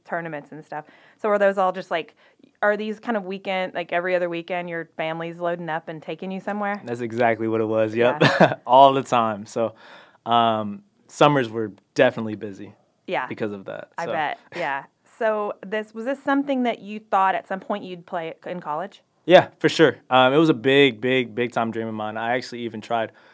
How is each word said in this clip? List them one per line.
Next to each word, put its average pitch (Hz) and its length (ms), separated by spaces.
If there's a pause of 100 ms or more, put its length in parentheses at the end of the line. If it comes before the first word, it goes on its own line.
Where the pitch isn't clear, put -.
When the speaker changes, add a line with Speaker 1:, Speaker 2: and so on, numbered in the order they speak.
Speaker 1:
tournaments 160 480
and 151 120
stuff. 151 200 (340)
So 226 120
are 208 80
those 196 200
all 185 140
just, 180 180
like, 165 240 (480)
are 208 140
these 214 240
kind 233 160
of 196 80
weekend, 190 500
like, 170 180
every 175 220
other 175 140
weekend 175 420
your 165 140 (120)
family's 165 440
loading 175 280
up 160 200
and 160 120
taking 175 300
you 190 80
somewhere? 202 460
Speaker 2:
That's 120 160
exactly 113 480
what 110 120
it 110 60
was, 110 300
yep. 120 260
Speaker 1:
Yeah. 143 380
Speaker 2:
<laughs> - 60
All 135 260
the 135 100
time. 110 440
So, 113 280 (520)
um, 110 560 (260)
summers 147 420
were 107 220 (220)
definitely 117 420
busy 101 360 (360)
Speaker 1:
Yeah. 147 180
Speaker 2:
because 110 260
of 98 120
that, - 340
Speaker 1:
I 170 80
Speaker 2:
so. - 60
Speaker 1:
bet, 151 260 (160)
yeah. 139 300 (340)
So 214 360 (120)
this, 214 260
was 220 120
this 269 180
something 277 420
that 233 160
you 214 200
thought 190 340
at - 140
some 190 120
point 208 240
you'd 180 220
play 165 280 (120)
in 180 140
college? 160 420 (240)
Speaker 2:
Yeah, 170 220 (100)
for 156 100
sure. 147 280 (140)
Um, 127 240
it - 40
was 160 120
a 151 40
big, 131 460
big, 127 340
big 120 180
time 113 180
dream 113 180
of 110 60
mine. 107 220
I 117 200
actually 123 260
even 110 180
tried, 110 320 (220)